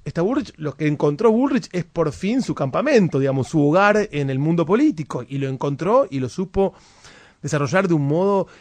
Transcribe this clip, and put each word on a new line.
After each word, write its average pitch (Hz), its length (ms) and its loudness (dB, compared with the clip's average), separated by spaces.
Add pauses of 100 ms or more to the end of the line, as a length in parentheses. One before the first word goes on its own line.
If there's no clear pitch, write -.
Esta 165 160 -4
Bullrich, 233 360 -2
lo 151 180 -8
que 156 100 -4
encontró 147 460 2
Bullrich 247 400 2
es 175 140 -2
por 156 260 -2
fin 220 320 -2
su 147 100 -4
campamento, 175 640 2
digamos, 135 300 0
su 147 200 2
hogar 202 440 4
en 143 180 -4
el 135 80 -4
mundo 160 300 0
político, 175 600 0
y 139 120 -6
lo 135 100 -4
encontró 160 600 0
y 139 80 -4
lo 127 100 -4
supo 190 460 -2 (680)
desarrollar 151 460 0
de 170 80 2
un 143 100 0
modo 185 400 0 (160)